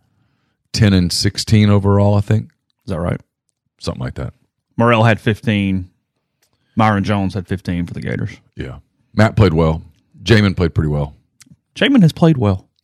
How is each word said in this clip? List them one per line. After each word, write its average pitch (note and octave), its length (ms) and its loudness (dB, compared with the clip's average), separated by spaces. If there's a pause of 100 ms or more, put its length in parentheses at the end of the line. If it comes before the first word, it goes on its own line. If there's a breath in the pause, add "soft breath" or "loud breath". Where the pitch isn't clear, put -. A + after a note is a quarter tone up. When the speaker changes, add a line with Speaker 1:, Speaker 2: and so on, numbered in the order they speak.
(720)
Speaker 1:
ten G#2 220 2
and F2+ 180 2
sixteen - 580 0
overall, G2+ 460 2
I G2+ 60 0
think. A2 300 -4 (340)
Speaker 2:
Is A2 60 -12
that F#2+ 100 -8
right? - 180 -6 (600)
Speaker 1:
Something - 220 -10
like - 140 -10
that. - 180 -12 (440)
Speaker 2:
Morrell A#2 260 2
had A2+ 160 2
fifteen. G2+ 680 -4 (880)
Myron G#2+ 260 0
Jones F#2+ 300 -4
had F#2 140 -8
fifteen F2+ 380 -6
for - 80 -14
the - 80 -12
Gators. - 360 -8 (180)
Speaker 1:
Yeah. C2 240 -14 (340)
Matt G#2+ 220 2
played F2+ 180 4
well. D#2+ 280 0 (420)
Jamin G#2 320 2
played E2+ 180 -2
pretty D#2 160 -2
well. D2 260 -4 (600)
Speaker 2:
Jamin C#4 260 2
has D#3+ 120 4
played D#3+ 240 2
well. G2+ 320 -2 (140)